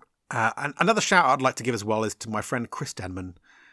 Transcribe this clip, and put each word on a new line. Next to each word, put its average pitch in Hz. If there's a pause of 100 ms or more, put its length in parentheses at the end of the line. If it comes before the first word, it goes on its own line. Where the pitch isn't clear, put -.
(300)
uh, 113
and 143
another 214
shout 180
out 131
I'd 131
like 131
to -
give 120
as 104
well 110
is 107
to -
my 107
friend 120
Chris -
Denman. 92 (360)